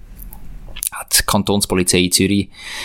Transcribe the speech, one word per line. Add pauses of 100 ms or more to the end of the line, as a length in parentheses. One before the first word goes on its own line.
(920)
hat
die
Kantonspolizei
Zürich, (360)